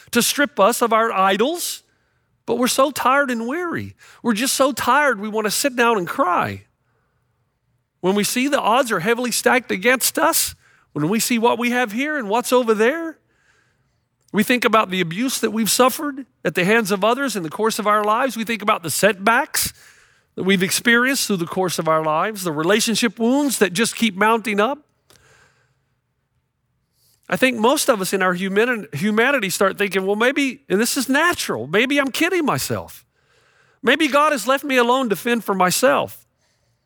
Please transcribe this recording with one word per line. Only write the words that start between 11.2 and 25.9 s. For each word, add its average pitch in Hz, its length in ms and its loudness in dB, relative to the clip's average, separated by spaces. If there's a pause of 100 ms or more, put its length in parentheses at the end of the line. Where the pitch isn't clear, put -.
what 233 220 2
we 240 120 -2
have 247 200 -2
here 294 260 -4
and 214 120 -6
what's 233 240 -2
over 240 200 4
there, 294 460 -2 (1120)
we 202 120 2
think 247 200 0
about 220 280 2
the 185 100 0
abuse 185 380 -4
that 220 120 -2
we've 220 180 -2
suffered 269 560 0 (200)
at 160 100 -4
the 185 80 0
hands 208 280 2
of 196 120 -2
others 240 320 0
in 180 80 -6
the 156 60 -8
course 214 300 -2
of 202 80 -4
our 214 160 2
lives. 233 340 0
We 226 60 -4
think 220 180 -6
about 208 220 0
the 156 80 -6
setbacks 220 840 0 (600)
that - 80 -6
we've 185 200 2
experienced 240 640 2
through 202 100 0
the 170 80 -4
course 185 340 -4
of 165 80 -4
our 156 160 2
lives, 185 400 -2
the 175 80 -4
relationship 202 680 0
wounds 254 400 2
that 180 140 2
just 214 220 -2
keep 220 200 -2
mounting 208 440 0
up. 269 200 0 (2500)